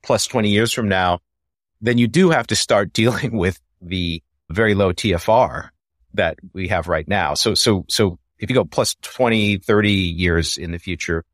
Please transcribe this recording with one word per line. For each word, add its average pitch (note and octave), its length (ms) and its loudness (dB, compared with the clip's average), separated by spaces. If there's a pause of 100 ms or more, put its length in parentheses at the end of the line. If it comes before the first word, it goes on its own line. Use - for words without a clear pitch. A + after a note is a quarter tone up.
plus - 240 0
twenty G#2+ 240 0
years G#2+ 220 2
from A2+ 160 -2
now, F2+ 320 0 (600)
then A#2+ 160 2
you A#2+ 100 4
do E3+ 220 4
have C3 180 0
to G#2+ 80 0
start G2+ 380 2
<laughs> - 0 -
dealing A2+ 440 0
with F#2 220 0 (220)
the F2 420 -6 (260)
very G#2 240 2
low F#2+ 180 2
T F#2+ 220 -2
F E2 160 -2
R G#2+ 420 0 (420)
that E2+ 240 -2 (160)
we F#2 160 -6
have E2+ 180 -2
right D#2+ 200 -2
now. E2 280 0
So, - 180 0
so, G2+ 340 0
so F#2+ 300 -2 (220)
if G#2 100 -10
you B2 60 -2
go A2+ 80 4
plus - 380 -4
twenty, A2 560 0
thirty G#2 340 2
years E2+ 680 0
in E2 140 -10
the E2+ 80 -8
future E2 540 -6